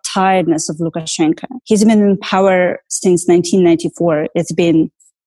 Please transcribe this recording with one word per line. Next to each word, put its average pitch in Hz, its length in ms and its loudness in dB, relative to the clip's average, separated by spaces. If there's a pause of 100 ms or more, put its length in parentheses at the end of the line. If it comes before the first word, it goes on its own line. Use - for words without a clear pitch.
tiredness 185 640 0
of 160 80 -8
Lukashenko. 165 680 -4 (180)
He's 214 200 2
been 214 180 4
in 196 160 2
power 190 680 0
since 180 380 0
nineteen 175 380 2
ninety-four. 165 720 0
It's 170 180 -4
been 165 380 0 (360)